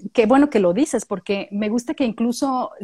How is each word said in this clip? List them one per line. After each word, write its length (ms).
qué 140
bueno 240
que 100
lo 140
dices, 320
porque 460
me 180
gusta 240
que 120
incluso, 640